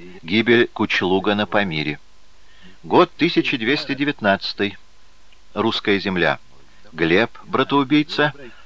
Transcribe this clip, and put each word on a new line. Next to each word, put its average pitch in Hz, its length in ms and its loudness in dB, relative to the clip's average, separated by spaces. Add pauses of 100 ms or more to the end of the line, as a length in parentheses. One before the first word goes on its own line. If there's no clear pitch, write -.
(220)
Гибель 117 460 4
Кучлуга 98 640 0
на 104 120 0
Памире. 98 540 -2 (800)
Год 165 300 4
тысяча 160 460 0
двести 135 360 -2
девятнадцатый. 104 840 0 (760)
Русская 107 460 0
земля. 85 400 0 (540)
Глеб, 82 380 2 (140)
братоубийца, 143 880 0 (340)